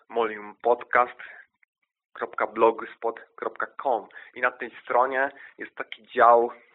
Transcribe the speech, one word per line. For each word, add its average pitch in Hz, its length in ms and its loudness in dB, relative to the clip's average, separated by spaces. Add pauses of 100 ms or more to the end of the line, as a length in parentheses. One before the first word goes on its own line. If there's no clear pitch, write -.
molium 107 520 -6
podcast 123 560 0 (960)
kropka 117 340 -6
blogspot 113 720 -2 (160)
kropka 113 320 -10 (160)
com. 113 240 -4 (260)
I 123 80 -4
na 123 100 4
tej 120 200 -10 (120)
stronie 131 480 0 (260)
jest - 180 -16
taki - 320 -16
dział, 120 440 4 (240)